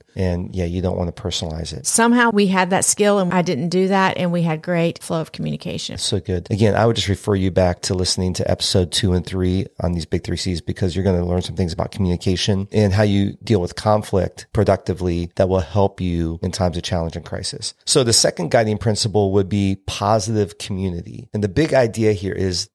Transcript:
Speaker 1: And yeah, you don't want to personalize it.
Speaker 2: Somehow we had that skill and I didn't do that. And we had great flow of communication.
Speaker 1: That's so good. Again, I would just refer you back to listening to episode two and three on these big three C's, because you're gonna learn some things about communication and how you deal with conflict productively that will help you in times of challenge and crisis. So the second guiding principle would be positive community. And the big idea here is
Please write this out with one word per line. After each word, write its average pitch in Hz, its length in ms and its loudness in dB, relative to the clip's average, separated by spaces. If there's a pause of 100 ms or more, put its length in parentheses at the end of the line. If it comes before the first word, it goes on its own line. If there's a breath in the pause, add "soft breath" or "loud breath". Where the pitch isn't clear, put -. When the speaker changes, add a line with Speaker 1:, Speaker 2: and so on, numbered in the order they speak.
(140)
Speaker 1:
And 90 420 -2
yeah, 90 80 -2
you 87 160 -4
don't 90 160 0
want 87 180 -2
to - 80 -18
personalize 80 540 -6
it. - 100 -12
Speaker 2:
Somehow 233 440 4
we 202 160 4
had 185 240 2
that - 160 2
skill 208 320 2
and 180 160 0
I 180 80 4
didn't 160 260 -2
do 185 200 2
that. 190 280 2
And 175 160 -2
we 175 100 0
had 160 200 0
great 170 400 0
flow 165 180 -4
of 151 120 -8
communication. - 600 -8
Speaker 1:
That's 101 100 -8
so 98 160 0
good. 90 300 -4
Again, 104 240 4
I 107 120 4
would 113 100 2
just 98 120 -2
refer 101 260 0
you 95 160 2
back 90 320 2
to 101 120 -2
listening 92 400 0
to 95 160 -2
episode 90 420 0
two 95 200 2
and 90 140 0
three 92 400 0 (140)
on 87 120 0
these 85 140 -4
big - 180 -2
three 87 140 -4
C's, 87 240 -2
because 90 340 -2
you're 95 80 0
gonna 87 220 2
learn 90 160 0
some 76 140 -8
things 87 180 0
about - 160 -4
communication 95 840 0
and 101 220 4
how 107 80 4
you 101 300 2 (120)
deal 104 160 2
with 87 140 -4
conflict 101 800 0
productively 90 800 0
that 95 160 2
will 92 100 2
help 98 400 0
you 85 420 -2
in 92 80 -2
times 87 280 -2
of 85 60 -8
challenge 82 320 -4
and 78 100 -10
crisis. - 480 -10 (100)
So 143 200 2
the 117 100 2
second - 360 0
guiding 107 280 2
principle 101 540 0
would 98 180 2
be 98 260 0 (100)
positive 107 680 0
community. 92 760 -8
And 104 100 -2
the 101 40 0
big 143 260 0
idea 110 380 4
here 95 220 -4
is 92 400 -2